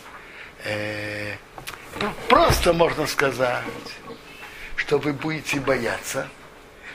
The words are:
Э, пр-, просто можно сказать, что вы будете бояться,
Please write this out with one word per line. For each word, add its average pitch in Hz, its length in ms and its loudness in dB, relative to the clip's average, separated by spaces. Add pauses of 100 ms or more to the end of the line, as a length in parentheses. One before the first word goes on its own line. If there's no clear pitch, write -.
(640)
Э, 104 680 -4 (680)
пр-, 208 140 0 (160)
просто 277 440 8
можно 151 340 4
сказать, 123 560 2 (1120)
что - 240 2
вы 143 140 0
будете 147 460 -2
бояться, 131 720 0 (640)